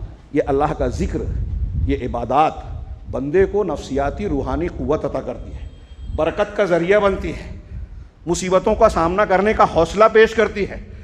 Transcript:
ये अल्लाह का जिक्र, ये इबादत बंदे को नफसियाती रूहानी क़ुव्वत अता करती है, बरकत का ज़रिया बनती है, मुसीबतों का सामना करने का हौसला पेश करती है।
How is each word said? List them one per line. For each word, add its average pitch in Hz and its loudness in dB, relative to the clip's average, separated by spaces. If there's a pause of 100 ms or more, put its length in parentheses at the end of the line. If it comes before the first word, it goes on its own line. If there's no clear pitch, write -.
(360)
ये 151 2
अल्लाह 147 0
का - -2
जिक्र, - -4 (580)
ये 139 0
इबादत 123 0 (460)
बंदे 147 2
को 202 0
नफसियाती 143 -4
रूहानी 139 -2
क़ुव्वत 147 -2
अता 135 -4
करती - -10
है, - -12 (520)
बरकत 170 0
का 208 4
ज़रिया 175 4
बनती 196 0
है, - -10 (800)
मुसीबतों 185 2
का 220 6
सामना 180 2
करने 196 2
का 214 4
हौसला 180 4
पेश 220 6
करती 208 0
है। - -8 (240)